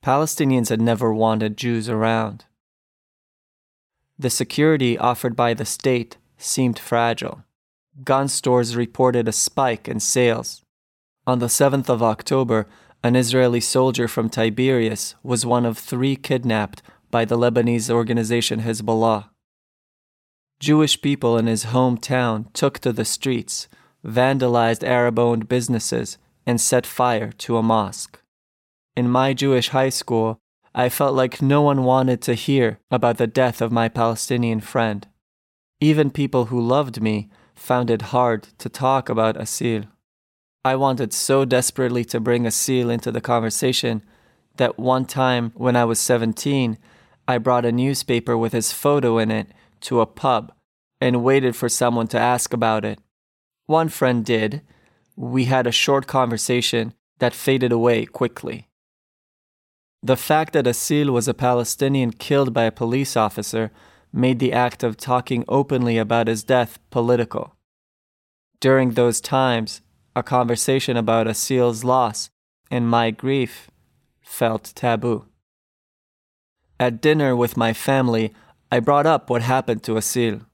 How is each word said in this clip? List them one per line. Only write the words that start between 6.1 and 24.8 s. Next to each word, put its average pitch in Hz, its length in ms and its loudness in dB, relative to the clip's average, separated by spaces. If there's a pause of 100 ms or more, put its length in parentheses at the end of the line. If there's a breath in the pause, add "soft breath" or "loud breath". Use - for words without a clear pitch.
seemed 127 400 -2
fragile. - 680 -4 (580)
Gun 135 260 0
stores 123 460 0
reported 120 540 0
a 110 40 -4
spike - 540 -2
in 117 140 -6
sales. 117 640 -2 (640)
On 127 120 0
the 120 120 -2 (100)
seventh 139 300 2
of 117 120 2
October, 113 640 0 (380 soft breath)
an 120 100 4
Israeli 123 460 2
soldier 127 480 0
from 113 220 -4
Tiberias 113 920 0
was 123 240 -2
one 120 200 2
of 113 120 -4
three 131 380 -2
kidnapped 117 680 -2 (280 soft breath)
by 117 160 2
the 117 120 0
Lebanese 120 520 0
organization 117 680 0
Hezbollah. 110 680 0 (1300)
Jewish 151 420 2
people 131 360 0
in 113 100 2
his 113 200 -2
hometown 123 880 0
took 139 260 -2
to 123 120 -2
the 113 120 -4
streets, - 640 -6 (360 soft breath)
vandalized 120 800 2